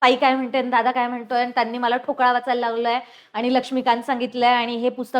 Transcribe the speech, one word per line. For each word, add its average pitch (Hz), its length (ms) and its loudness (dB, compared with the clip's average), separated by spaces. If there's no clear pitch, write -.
ताई 254 140 6
काय 262 200 4
म्हणते, 262 260 -2
दादा 247 300 2
काय 247 160 0
म्हणतोय, 240 340 -4
आणि 247 100 -2
त्यांनी 233 260 -2
मला 240 200 0
ठोकळा 254 360 0
वाचायला 247 360 -2
लावलाय, 233 300 0
आणि 247 200 0
लक्ष्मीकांत 254 500 0
सांगितलंय, 247 460 0
आणि 240 260 0
हे 240 140 -2
पुस्तक 254 300 -4